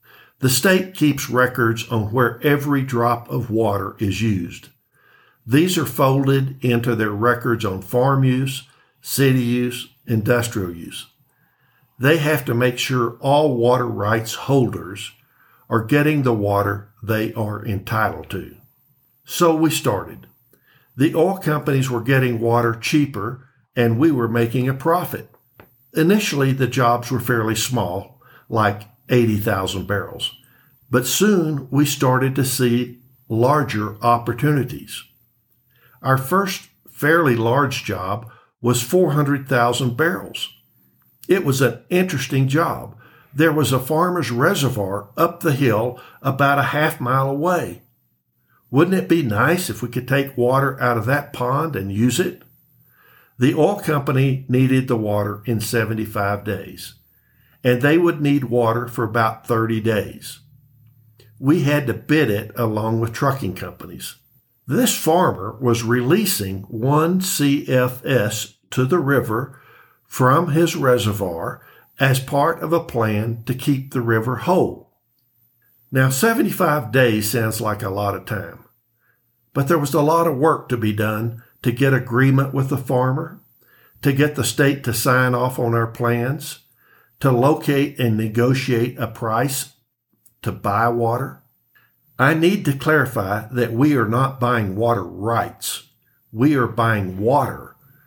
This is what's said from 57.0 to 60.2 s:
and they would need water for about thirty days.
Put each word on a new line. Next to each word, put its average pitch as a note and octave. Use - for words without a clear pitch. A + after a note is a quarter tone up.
and B2
they D3
would E3+
need C#3+
water A#2
for A#2+
about A2
thirty A2+
days. G#2